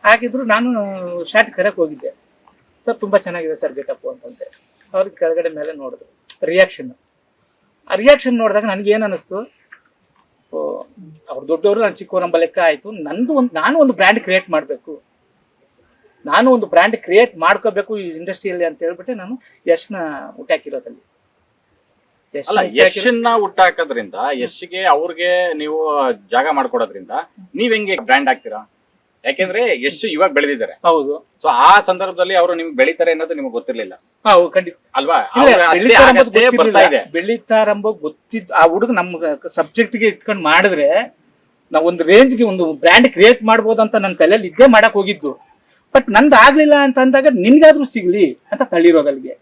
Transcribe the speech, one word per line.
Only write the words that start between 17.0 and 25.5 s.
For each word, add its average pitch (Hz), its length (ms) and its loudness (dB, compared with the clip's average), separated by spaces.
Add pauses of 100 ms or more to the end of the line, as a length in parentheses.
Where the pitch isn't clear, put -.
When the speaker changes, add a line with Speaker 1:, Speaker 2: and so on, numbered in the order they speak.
Speaker 1:
ಮಾಡ್ಕೋಬೇಕು 202 600 -2
ಈ 185 120 -10
ಇಂಡಸ್ಟ್ರಿಯಲ್ಲಿ 175 560 -8
ಅಂತ 165 180 -8
ಹೇಳ್ಬಿಟ್ಟು 180 300 -8
ನಾನು 214 280 -14 (260)
ಯಶ್ನ 170 280 -2 (400)
ಹುಟ್ಟಾಕಿರೋದಲ್ಲಿ. - 680 -10 (1300)
ಯಶ್ 139 100 -12
Speaker 2:
ಅಲ್ಲ, 208 120 -2
Speaker 1:
ಹುಟ್ಟಾಕಿರೋ- 185 400 0
Speaker 2:
ಯಶನ್ನ 233 280 -2 (100)
ಹುಟ್ಟಾಕೋದ್ರಿಂದ, 165 760 -2 (180)
ಯಶ್ಗೆ 170 500 -10
ಅವ್ರಿಗೆ 175 720 -2